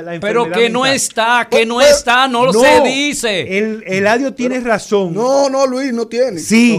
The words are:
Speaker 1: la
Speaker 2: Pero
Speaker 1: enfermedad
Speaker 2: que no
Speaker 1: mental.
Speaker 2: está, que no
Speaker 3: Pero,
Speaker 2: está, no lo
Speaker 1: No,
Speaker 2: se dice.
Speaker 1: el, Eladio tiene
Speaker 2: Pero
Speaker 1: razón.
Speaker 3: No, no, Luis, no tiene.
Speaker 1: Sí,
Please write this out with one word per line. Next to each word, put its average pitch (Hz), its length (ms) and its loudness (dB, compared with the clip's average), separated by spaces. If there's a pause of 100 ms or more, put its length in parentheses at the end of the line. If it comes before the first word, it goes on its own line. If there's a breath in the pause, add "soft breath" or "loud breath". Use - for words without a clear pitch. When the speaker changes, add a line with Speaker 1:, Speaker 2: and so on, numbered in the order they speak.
Speaker 1:
la 170 180 -10
Speaker 2:
Pero 214 220 -2
Speaker 1:
enfermedad 175 160 -4
Speaker 2:
que 233 100 2
no 233 140 -2
Speaker 1:
mental. 262 140 0
Speaker 2:
está, 226 540 -2
que 226 140 2
no 233 140 -2
Speaker 3:
Pero, 285 120 4
Speaker 2:
está, 262 380 2
no 240 160 0
lo 262 80 2
Speaker 1:
No, 214 80 2
Speaker 2:
se 294 220 6
dice. 240 760 -2
Speaker 1:
el, 220 280 -4
Eladio 208 480 -2
tiene 247 220 -4
Speaker 2:
Pero 247 120 -6
Speaker 1:
razón. 196 460 -2
Speaker 3:
No, 262 340 0
no, 269 180 0
Luis, 262 280 -4
no 233 140 -4
tiene. 226 320 -2
Speaker 1:
Sí, 226 380 4